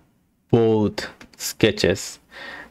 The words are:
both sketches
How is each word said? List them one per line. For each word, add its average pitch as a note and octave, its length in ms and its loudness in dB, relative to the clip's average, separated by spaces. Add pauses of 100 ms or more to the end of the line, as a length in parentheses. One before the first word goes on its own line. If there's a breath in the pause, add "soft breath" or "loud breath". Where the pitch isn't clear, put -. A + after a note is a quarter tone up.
(500)
both A2 600 2 (260)
sketches - 840 -2 (520 loud breath)